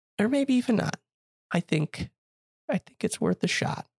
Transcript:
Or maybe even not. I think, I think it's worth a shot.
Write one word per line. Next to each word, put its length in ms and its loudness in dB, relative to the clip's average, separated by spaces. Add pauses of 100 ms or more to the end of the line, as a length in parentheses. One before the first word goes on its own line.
(200)
Or 80 2
maybe 260 2
even 220 2
not. 220 -2 (540)
I 80 2
think, 500 -2 (580)
I 100 0
think 240 -14
it's 180 -2
worth 240 0
a 40 2
shot. 380 -4 (120)